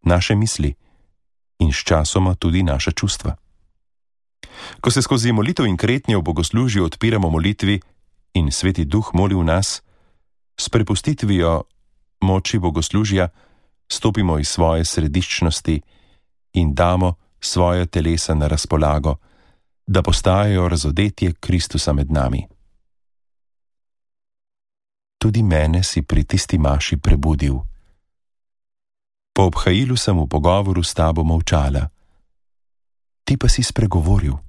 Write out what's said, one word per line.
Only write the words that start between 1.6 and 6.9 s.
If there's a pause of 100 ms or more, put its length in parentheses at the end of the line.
sčasoma
tudi
naša
čustva. (1500)
Ko
se
skozi
molitev
in
kretnje
v
bogoslužju
odpiramo